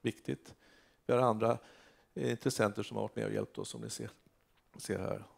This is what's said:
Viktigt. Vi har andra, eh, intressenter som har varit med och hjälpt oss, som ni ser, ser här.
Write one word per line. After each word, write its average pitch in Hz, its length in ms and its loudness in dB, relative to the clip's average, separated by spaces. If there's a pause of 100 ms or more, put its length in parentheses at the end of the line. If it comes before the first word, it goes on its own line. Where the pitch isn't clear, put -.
Viktigt. - 540 -4 (500)
Vi 123 80 4
har 123 80 6
andra, 113 360 4 (560)
eh, 127 180 0
intressenter 107 520 2
som 113 140 -6
har 104 60 0
varit 107 120 -6
med 110 100 -2
och 104 80 -2
hjälpt 104 240 -2
oss, - 120 -6
som 113 120 -10
ni 113 80 -8
ser, 113 200 -8 (680)
ser 98 220 -4
här. 101 240 -4 (140)